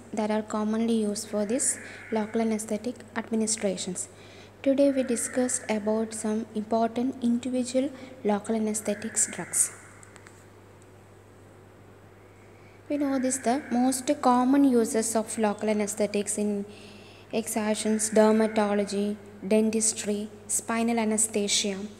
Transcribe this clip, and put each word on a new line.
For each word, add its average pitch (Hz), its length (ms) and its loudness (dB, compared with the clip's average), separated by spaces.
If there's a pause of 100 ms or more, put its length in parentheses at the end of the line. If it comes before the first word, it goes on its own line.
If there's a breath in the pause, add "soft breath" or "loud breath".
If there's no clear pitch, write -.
(100)
that 214 200 -2
are 214 100 0
commonly 220 640 0
used 208 260 -2
for 208 160 -2
this 226 320 0 (340 loud breath)
local 220 300 -2
anesthetic 220 540 -2 (200)
administrations. 208 920 -2 (540 loud breath)
Today 277 280 6
we 262 120 2
discussed 254 680 -2
about 214 460 0
some 220 400 -2
important 226 680 0
individual 247 680 0 (340 loud breath)
local 208 300 0
anesthetics 214 760 -2
drugs. - 400 -2 (3250 loud breath)
We 294 80 -2
know 277 220 0
this, 254 180 0
the 254 340 0
most 254 400 2 (120)
common 254 420 6
uses 226 500 4
of 220 220 -2
local 214 320 0
anesthetics 208 680 0
in 208 260 0 (680 loud breath)
excisions, 214 720 0
dermatology, 208 1080 4 (320)
dentistry, 214 800 2 (180)
spinal 233 540 0
anesthesia. 208 760 0 (240)